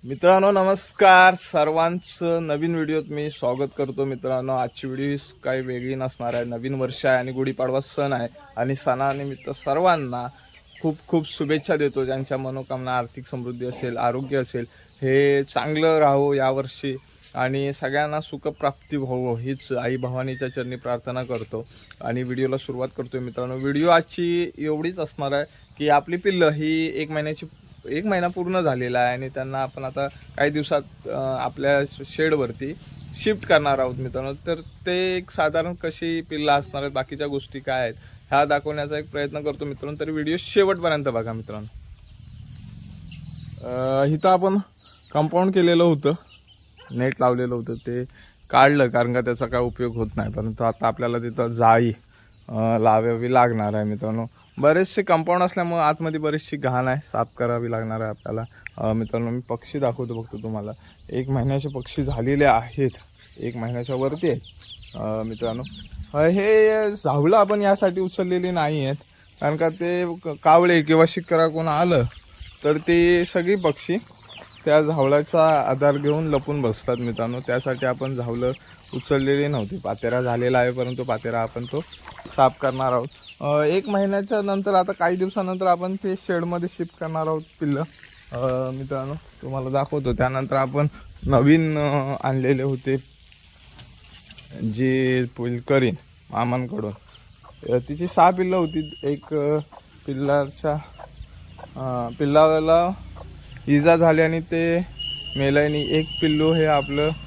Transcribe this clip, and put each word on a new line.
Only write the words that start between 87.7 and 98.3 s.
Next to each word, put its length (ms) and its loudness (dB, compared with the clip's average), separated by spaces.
अ, 400 -2
मित्रांनो, 420 -8
तुम्हाला 560 -10
दाखवतो. 440 -2
त्यानंतर 420 -2
आपण 320 2
नवीन, 520 6
अ, 460 0
आणलेले 400 2
होते 340 -2
जे 640 0
पुलकरीण 580 0
मामांकडून, 600 -2
अ, 40 4
तिची 180 -4
सहा 220 6
पिल्लं 260 0